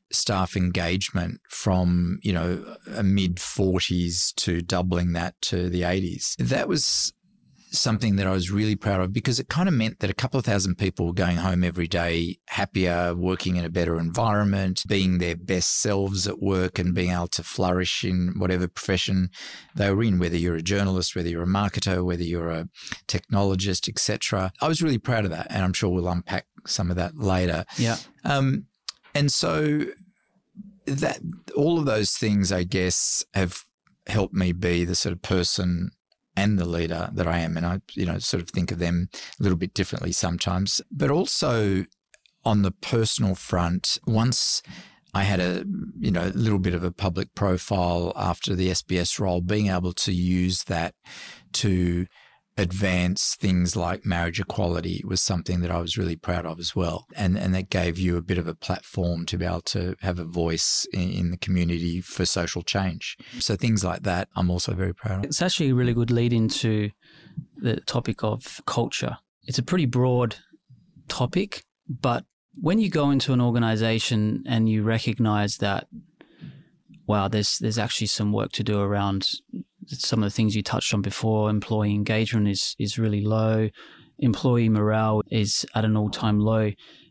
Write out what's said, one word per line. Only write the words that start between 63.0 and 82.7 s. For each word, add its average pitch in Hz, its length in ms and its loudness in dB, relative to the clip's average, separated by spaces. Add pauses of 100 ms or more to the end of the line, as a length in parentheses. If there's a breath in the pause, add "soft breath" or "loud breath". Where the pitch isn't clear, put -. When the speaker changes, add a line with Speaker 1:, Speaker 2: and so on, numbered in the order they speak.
Speaker 1:
So - 160 0
things 107 300 2
like 87 180 -4
that, 95 320 0
I'm 90 160 2
also 90 240 -2
very 90 180 -2
proud 95 280 -4
of. 101 60 -2
Speaker 2:
It's - 140 -4
actually 175 300 2
a 127 60 4
really 123 180 2
good 117 160 2
lead 120 220 4
into 110 580 2 (680 loud breath)
the 113 240 0
topic - 420 -4
of 110 420 -4
culture. - 520 -2 (260)
It's - 160 -2
a - 20 -2
pretty 175 240 0
broad 123 480 2 (720)
topic, - 560 -2 (260)
but 123 360 -2 (360)
when 180 200 2
you 208 100 2
go 143 220 2
into 135 200 2
an 123 80 4
organization 113 1080 2
and 113 200 4
you 107 140 4
recognize 107 760 0
that, 101 280 -2 (1200 loud breath)
wow, 101 220 2
there's, 104 300 0
there's 113 200 -2
actually 107 300 -2
some 104 240 0
work 104 180 0
to - 140 -4
do 104 160 2
around 101 500 0 (560)
some 117 360 0
of 101 40 2
the 101 80 -2
things 107 200 2
you 107 80 0
touched - 300 -2
on 107 80 2
before. 107 480 0
Employee 104 460 0
engagement 107 520 2
is, - 320 -2